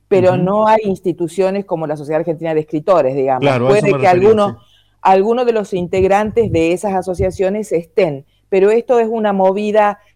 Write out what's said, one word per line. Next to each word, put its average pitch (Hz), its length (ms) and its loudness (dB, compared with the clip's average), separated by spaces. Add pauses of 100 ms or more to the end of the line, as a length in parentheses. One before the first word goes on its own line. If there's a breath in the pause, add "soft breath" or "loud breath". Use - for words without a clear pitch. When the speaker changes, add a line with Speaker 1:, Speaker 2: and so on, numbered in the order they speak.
Speaker 1:
pero 185 260 4
Speaker 2:
Ujú. 180 80 -2
Speaker 1:
no 208 260 0
hay 220 160 4
instituciones 185 800 -4
como 160 220 -6
la 151 100 -4
Sociedad 151 240 -4
Argentina 165 340 -4
de 156 60 0
Escritores, 151 540 0
digamos. 131 280 -2
Speaker 2:
Claro, 131 260 0
a - 40 4
eso 208 80 2
Speaker 1:
Puede 202 120 0
Speaker 2:
me - 80 0
Speaker 1:
que 202 60 0
Speaker 2:
refería, 180 220 4
Speaker 1:
alguno, 208 200 2 (120)
Speaker 2:
sí. - 60 -20 (360 soft breath)
Speaker 1:
alguno 208 420 2
de 240 80 0
los 208 220 -2
integrantes 190 760 0
de 165 220 0
esas 190 220 -4
asociaciones 185 760 -4
estén, 160 520 -2 (240)
pero 196 220 2
esto 233 300 2
es 220 100 0
una 214 240 -2
movida 202 640 0 (180 soft breath)